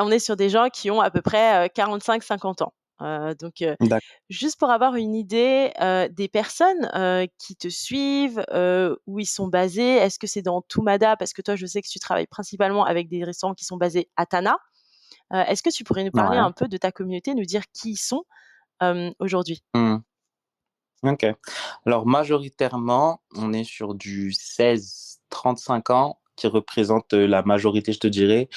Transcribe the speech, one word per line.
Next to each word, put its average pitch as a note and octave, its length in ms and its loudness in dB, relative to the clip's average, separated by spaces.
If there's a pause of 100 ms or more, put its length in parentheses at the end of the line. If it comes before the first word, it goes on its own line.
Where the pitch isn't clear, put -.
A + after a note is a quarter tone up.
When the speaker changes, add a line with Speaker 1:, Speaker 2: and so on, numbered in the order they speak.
Speaker 1:
on G#3 100 2
est A3+ 80 4
sur A3 180 -2
des G3 140 2
gens A3+ 180 4
qui G#3 220 -4
ont G#3+ 100 2
à G3 120 4
peu F3 100 -2
près, G#3+ 420 4
euh, F3+ 40 0
quarante-cinq, G#3+ 560 -2
cinquante F#3+ 360 -4
ans. - 140 -4 (280)
Euh, D3+ 320 -6
donc, E3 260 -14
euh, D#3 200 0
Speaker 2:
D'accord. A2 200 2 (300)
Speaker 1:
juste C4+ 280 -6
pour C4+ 120 2
avoir B3 260 4
une A3 180 -2
idée, A#3+ 560 2 (100)
euh, F#3 280 2
des F#3 200 -6
personnes, D#4+ 640 0
euh, F#3 320 0 (120)
qui - 160 -18
te - 140 -10
suivent, C#4 840 -2
euh, F3+ 440 2 (100)
où G3 120 -8
ils G3+ 80 -4
sont G3 220 -4
basés, F#3 480 2
est-ce G3 220 4
que G#3+ 80 -8
c'est G3+ 140 -6
dans F3 220 -2
tout - 180 -2
Mada ? G#3 360 4
Parce - 180 -8
que G3 80 -10
toi, G3+ 140 -2
je F3+ 100 -8
sais G3 160 -6
que - 60 -14
tu - 100 -10
travailles F3 280 -2
principalement G3 580 0
avec E3+ 240 0
des F3 140 -6
restaurants F3+ 320 -4
qui - 120 -14
sont F3+ 100 -10
basés F3 400 0
à E3+ 80 0
Tana. F#3+ 320 0 (760)
Euh, F#3 120 2
est-ce - 180 0
que - 80 2
tu - 140 -8
pourrais F#3+ 200 0
nous F#3+ 60 -4
parler G#3 280 2
Speaker 2:
Ouais. A3+ 60 4
Speaker 1:
un F3+ 80 0
peu B3 160 -4
de F#3+ 80 -6
ta F#3 140 -2
communauté, F#3 440 -6
nous A3 100 -2
dire F#3+ 200 -4 (100)
qui A3+ 160 -10
ils G3+ 60 -6
sont, D#4 280 -6 (580)
euh, F3 360 -2
aujourd'hui ? F3+ 440 -4 (120)
Speaker 2:
Hmm. A2+ 240 2 (1040)
Ok. C3+ 240 0 (580)
Alors, A#2 220 2
majoritairement, C#3 1120 0 (140)
on A2 180 -4
est A2+ 120 -2
sur G#2 300 -10
du G2 380 -8
seize - 960 -2
trente-cinq B2 640 -4
ans C3+ 280 0 (180)
qui - 120 -6
représente, A2 640 0
euh, G2+ 120 6
la G2 160 4
majorité, G#2 520 2
je - 40 -8
te - 80 -2
dirais, G#2 500 4